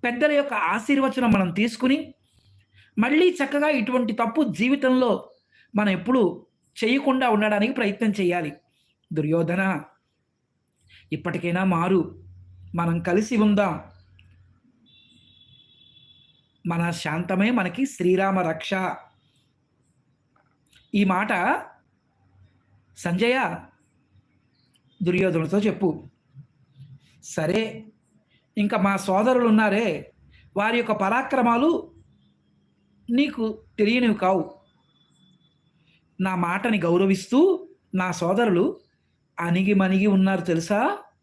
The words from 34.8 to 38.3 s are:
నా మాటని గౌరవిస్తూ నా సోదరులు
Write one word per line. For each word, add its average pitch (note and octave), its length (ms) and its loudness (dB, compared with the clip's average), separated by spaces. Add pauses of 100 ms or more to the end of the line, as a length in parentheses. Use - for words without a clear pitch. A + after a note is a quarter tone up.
నా F#3 140 -2
మాటని F#3 460 -2
గౌరవిస్తూ G3 880 2 (260)
నా F#3 180 -2
సోదరులు G3 680 0 (600)